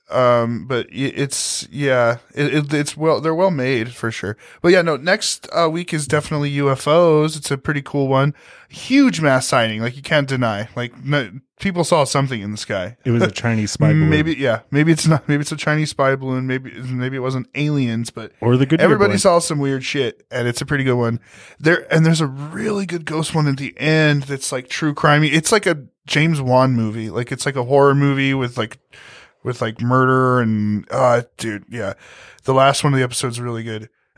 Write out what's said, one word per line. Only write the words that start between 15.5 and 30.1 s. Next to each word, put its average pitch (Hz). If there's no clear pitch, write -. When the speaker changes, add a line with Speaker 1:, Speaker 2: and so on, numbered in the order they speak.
Speaker 1:
a 160
Chinese 151
spy 135
balloon. 131
Maybe, 131
maybe 127
it 131
wasn't 127
aliens, 131
but 110
Speaker 2:
Or 120
the 131
Goodyear 151
Speaker 1:
everybody 196
Speaker 2:
balloon. 202
Speaker 1:
saw 175
some 160
weird 135
shit, 131
and 123
it's 120
a 147
pretty 139
good 127
one. 117
There, 165
and 160
there's 160
a 151
really 190
good 165
ghost 151
one 151
at 135
the 135
end 151
that's, 139
like, 127
true 151
crimey. 151
It's 156
like 208
a 156
James 156
Wan 131
movie. 110
Like, 120
it's 131
like 135
a 127
horror 139
movie 135
with, 127
like, 110
with, 120
like, 113
murder 127